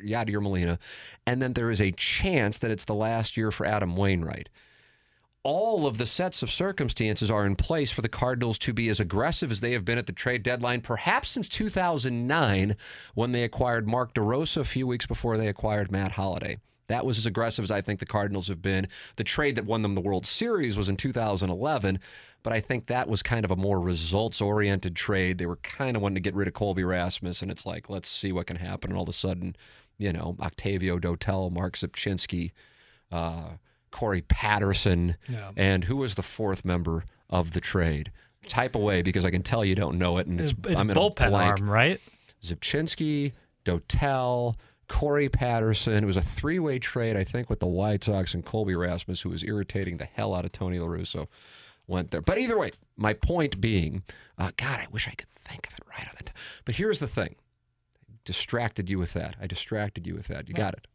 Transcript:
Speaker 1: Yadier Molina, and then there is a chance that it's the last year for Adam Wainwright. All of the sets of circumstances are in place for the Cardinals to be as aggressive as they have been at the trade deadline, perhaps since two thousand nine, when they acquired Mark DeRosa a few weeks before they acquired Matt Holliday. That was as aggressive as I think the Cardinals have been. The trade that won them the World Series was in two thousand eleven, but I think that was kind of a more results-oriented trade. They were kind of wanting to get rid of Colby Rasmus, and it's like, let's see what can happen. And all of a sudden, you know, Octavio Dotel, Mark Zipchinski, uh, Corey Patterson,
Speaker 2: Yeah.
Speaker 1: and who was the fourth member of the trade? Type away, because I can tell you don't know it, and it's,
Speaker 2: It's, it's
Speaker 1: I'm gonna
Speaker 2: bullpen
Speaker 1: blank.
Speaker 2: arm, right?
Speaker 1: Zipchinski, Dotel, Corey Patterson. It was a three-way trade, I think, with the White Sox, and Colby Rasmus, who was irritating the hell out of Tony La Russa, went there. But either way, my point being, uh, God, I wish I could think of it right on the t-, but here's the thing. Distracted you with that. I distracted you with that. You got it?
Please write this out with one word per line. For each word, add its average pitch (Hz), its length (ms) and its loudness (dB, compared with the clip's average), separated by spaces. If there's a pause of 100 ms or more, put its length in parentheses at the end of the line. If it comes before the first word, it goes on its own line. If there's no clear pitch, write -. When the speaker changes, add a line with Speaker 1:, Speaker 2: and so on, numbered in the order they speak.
Speaker 1:
Yadier 107 380 0
Molina, 87 380 2 (480)
and 123 120 2
then 127 140 0
there 117 160 0
is 104 100 2
a 98 120 4
chance 123 680 2
that 117 140 0
it's 104 140 -2
the 107 100 -2
last 110 420 0
year 110 140 2
for - 120 -2
Adam 98 320 0
Wainwright. 92 540 0 (960)
All 185 420 2
of 113 140 0
the 120 80 0
sets - 340 0
of 120 80 -2
circumstances 117 800 0
are 104 160 4
in 98 100 2
place 151 360 0
for - 100 -4
the 110 80 0
Cardinals 123 480 0
to - 160 -2
be 113 160 2
as 104 100 4
aggressive 117 520 2
as 101 80 0
they 120 140 2
have 104 120 0
been 117 140 2
at 123 80 -4
the - 40 -6
trade 123 300 -2
deadline, 123 400 0
perhaps 180 480 0
since 220 180 -2
two 214 220 -2
thousand 131 560 0
nine, 104 500 4 (380)
when 120 180 2
they 120 120 2
acquired 117 440 0
Mark 120 280 0
DeRosa 123 420 2
a 139 80 0
few 127 220 -2
weeks 123 180 -2
before 113 320 0
they 110 100 2
acquired 104 440 0
Matt 95 220 0
Holliday. - 440 -2 (300)
That 123 180 0
was 123 120 2
as 110 80 0
aggressive 113 380 0
as 95 80 -2
I 101 100 0
think 101 180 -2
the - 60 -8
Cardinals 101 420 0
have 90 140 -4
been. 95 260 2 (300)
The 117 60 0
trade 143 320 2
that 110 100 -2
won 110 180 0
them 101 100 2
the 95 80 2
World 92 240 0
Series 180 500 0
was 98 140 0
in 98 80 0
two 127 160 -2
thousand 98 360 0
eleven, 98 500 0 (440)
but 113 80 -2
I 113 80 2
think 123 280 -4
that 123 200 0
was 107 160 0
kind 113 220 0
of 92 60 2
a 90 60 2
more 95 220 2
results-oriented 95 1160 2
trade. 92 420 0
They 87 80 -4
were 85 120 -4
kind 131 380 -4
of 104 60 0
wanting 101 140 0
to 95 60 -2
get 95 140 -2
rid 98 120 0
of 87 60 -6
Colby 95 300 0
Rasmus, 90 580 -2
and 95 100 -6
it's - 140 -6
like, 85 240 -8
let's 95 200 -6
see - 220 -2
what 87 160 -2
can 87 100 -6
happen. 92 340 -6
And 92 60 -2
all 90 60 -2
of 85 60 -6
a 87 40 -4
sudden, 92 420 -4 (420)
you 101 160 -2
know, 82 280 -4
Octavio 92 580 -2
Dotel, 90 520 -2
Mark 87 240 -4
Zipchinski, - 760 -4 (600)
uh, 82 440 -4 (360)
Corey 101 300 0
Patterson, 98 960 2 (100)
Speaker 2:
Yeah. 101 300 -6
Speaker 1:
and 98 280 4
who 131 120 0
was 127 180 -2
the 98 60 -4
fourth 98 420 -2
member 85 400 0 (260)
of 87 220 2
the 87 80 0
trade? 80 520 0 (360)
Type 123 280 0
away, 104 260 4
because 90 240 2
I 87 60 4
can 90 120 0
tell 113 220 2
you 95 100 4
don't 87 220 0
know 90 200 2
it, 92 100 0
and 87 120 0
it's, 139 140 0
Speaker 2:
It's, - 140 -6
it's 170 120 2
Speaker 1:
I'm 104 80 4
gonna 104 120 4
Speaker 2:
bullpen 180 300 4
Speaker 1:
blank. 101 300 4
Speaker 2:
arm, 101 100 0
right? 123 300 4 (440)
Speaker 1:
Zipchinski, 143 880 -2 (320)
Dotel, 123 920 2 (320)
Corey 147 400 2
Patterson. 113 760 2
It - 20 4
was 95 120 4
a 95 40 2
three-way 151 580 0
trade, 113 380 0
I 95 80 2
think, 120 240 -4
with 107 100 0
the 90 80 0
White 95 380 2
Sox, 95 280 2
and 85 120 -4
Colby 101 300 0
Rasmus, 87 460 -2
who 90 80 -2
was 82 140 -4
irritating 98 540 -4
the 71 80 -8
hell 104 280 -4
out 90 120 -2
of 90 80 -8
Tony 90 260 -2
La 85 80 -2
Russa, 85 400 -6 (600)
went 92 240 -2
there. 78 100 -2
But - 160 2
either 233 200 2
way, 147 140 0 (260)
my 107 160 4
point 151 480 0
being, 95 420 2 (340)
uh, 95 200 -2
God, 131 240 -4
I - 100 -10
wish - 160 -4
I - 40 -10
could - 180 -14
think - 380 -16
of - 60 -16
it - 160 -20
right - 180 -12
on - 100 -18
the - 80 -14
t-, - 80 -14 (320)
but 117 100 -2
here's 208 240 2
the 139 80 -4
thing. - 280 -2 (880)
Distracted 107 640 -2
you 95 100 0
with 87 140 -2
that. 78 280 -4
I 95 60 -6
distracted 104 580 -4
you 85 80 -6
with - 140 -10
that. - 220 -10
You - 40 -10
got 98 200 -2
it? - 220 -14